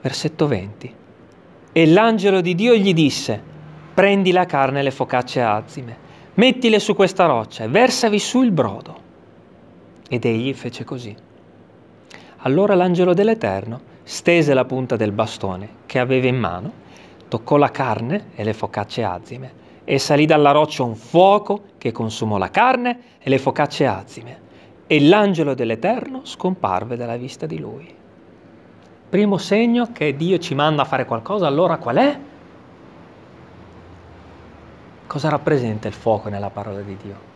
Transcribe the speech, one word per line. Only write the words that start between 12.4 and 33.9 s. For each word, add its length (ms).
Allora 320
l'angelo 400
dell'Eterno 680
stese 520
la 100
punta 320
del 160
bastone 560
che 120
aveva 280
in 120
mano, 340
toccò 280
la 140
carne 640
e 100
le 100
focacce 500
azime, 480
e 140
salì 280
dalla 240
roccia 320
un 140
fuoco 720
che 140
consumò 460
la 120
carne 500
e 120
le 80
focacce 480
azime, 540
e 160
l'angelo 520
dell'Eterno 680
scomparve 720
dalla 200
vista 280
di 140
lui. 360
Primo 260
segno 560
che 240
Dio 220
ci 160
manda 280
a 40
fare 180
qualcosa, 420
allora 300
qual 200
è? 220